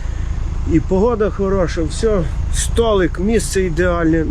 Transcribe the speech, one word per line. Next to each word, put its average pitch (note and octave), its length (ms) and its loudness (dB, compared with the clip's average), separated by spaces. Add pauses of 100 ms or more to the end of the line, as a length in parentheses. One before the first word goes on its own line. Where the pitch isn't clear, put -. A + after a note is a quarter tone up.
(760)
і D#3+ 60 6
погода G#3 500 2
хороша, F#3+ 540 0
все, G#3 380 0 (320)
столик, G#3 640 2
місце G3 440 0
ідеальне. E3 680 2